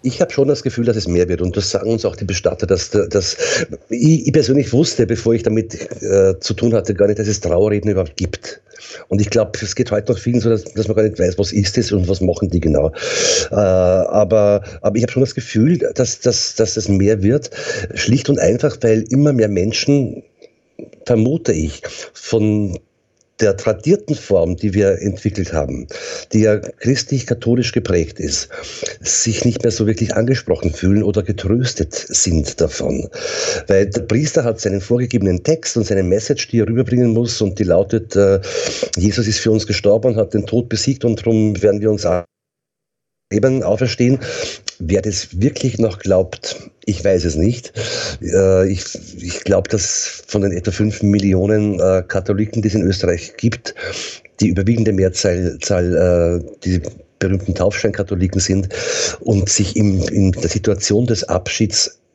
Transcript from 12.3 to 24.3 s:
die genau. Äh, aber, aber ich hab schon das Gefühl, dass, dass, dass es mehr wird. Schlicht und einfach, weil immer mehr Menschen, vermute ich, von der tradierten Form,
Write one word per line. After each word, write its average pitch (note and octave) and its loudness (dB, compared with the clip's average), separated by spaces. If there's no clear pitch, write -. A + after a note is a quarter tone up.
die F2 2
genau. D2+ 2
Äh, - -6
aber, G2+ 4
aber G#2 0
ich A2+ 2
hab A#2+ 0
schon B2+ 2
das C3+ 0
Gefühl, B2+ 2
dass, - -2
dass, - 0
dass G#2+ 0
es G#2 -4
mehr G2+ 2
wird. A#2+ 2
Schlicht - 0
und C#3+ 2
einfach, A#2 0
weil A2 2
immer C#3+ 4
mehr A2+ 4
Menschen, A2 0
vermute B2 2
ich, D#2 -4
von G#2+ 0
der G2+ 4
tradierten D3+ 0
Form, F2+ 0